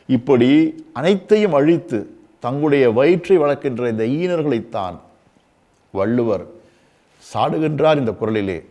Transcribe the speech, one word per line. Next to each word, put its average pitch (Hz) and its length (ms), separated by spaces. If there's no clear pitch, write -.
இப்படி 131 680
அனைத்தையும் 196 600
அழித்து, 143 640
தங்களுடைய 139 520
வயிற்றை 170 480
வளர்க்கின்ற 139 500
இந்த 110 160
ஈனர்களைத்தான் 135 920
வள்ளுவர் 104 560
சாடுகின்றார் 156 640
இந்த 123 120
குறளிலே. 104 600